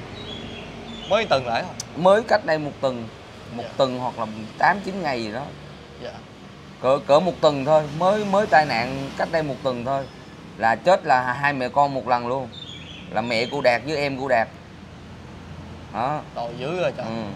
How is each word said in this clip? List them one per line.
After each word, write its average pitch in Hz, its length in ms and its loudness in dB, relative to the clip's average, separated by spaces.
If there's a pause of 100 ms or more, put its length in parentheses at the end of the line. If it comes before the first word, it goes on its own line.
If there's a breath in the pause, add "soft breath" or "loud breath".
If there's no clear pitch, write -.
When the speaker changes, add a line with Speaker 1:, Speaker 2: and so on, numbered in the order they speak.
(1080)
Speaker 1:
Mới 214 160 2
từng 135 220 2
lại 120 160 0
hả? 180 60 -8 (260)
Speaker 2:
Mới 196 280 6
cách 220 220 2
đây 156 120 2
một 147 140 -4 (100)
tuần, 120 260 -2 (440)
một 117 120 -8
Speaker 1:
Dạ. 113 140 -10
Speaker 2:
tuần 127 220 2
hoặc 123 200 -4
là 113 60 -2 (320)
tám, 180 280 4
chín 190 160 -4
ngày 131 220 -2
gì 104 80 -4
đó. 120 100 -6 (600)
Speaker 1:
Dạ. 117 80 -10 (720)
Speaker 2:
Cỡ, 135 260 4
cỡ 143 120 8
một 180 220 2
tuần 143 240 4
thôi, 156 180 6 (160)
mới, 208 260 4
mới 202 220 4
tai 156 180 8
nạn 131 520 0
cách 190 140 0
đây 165 120 2
một 139 200 -2
tuần 123 220 -2
thôi. 139 180 0 (540)
Là 113 180 4
chết 190 300 4
là 127 280 4
hai 143 200 2
mẹ 127 160 -2
con 143 240 4
một 120 140 -4
lần 120 200 2
luôn. 127 220 -2 (600)
Là 104 100 0
mẹ 117 240 2
của 135 160 -2
Đạt 120 240 6
với 151 120 -2
em 139 220 -2
của 139 80 -4
Đạt. 117 200 4 (1500)
Đó. 131 260 0 (160)
Speaker 1:
Tội 120 220 -6
dữ 156 240 -4
rồi 156 160 2
trời. 123 80 -6
Speaker 2:
Ừ. 113 180 -4 (120)